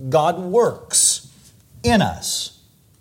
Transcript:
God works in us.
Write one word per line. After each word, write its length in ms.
God 300
works 880
in 200
us. 600